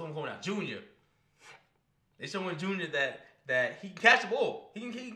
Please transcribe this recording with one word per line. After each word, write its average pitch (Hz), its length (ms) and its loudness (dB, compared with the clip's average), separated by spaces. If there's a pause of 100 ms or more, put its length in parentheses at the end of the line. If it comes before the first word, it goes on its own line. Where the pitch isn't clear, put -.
I'm 160 120 -8
going 151 140 -4
now. 101 140 -6
Junior. 160 380 -4 (1400)
They 139 100 -8
showing 185 300 -4
Junior 185 300 -2
that, 139 380 0 (220)
that 127 340 2
he 196 80 -10
can - 80 -14
catch 247 240 8
the 208 60 -4
ball. 226 460 0
He 208 80 -8
can, 240 120 -8
he, 247 220 -10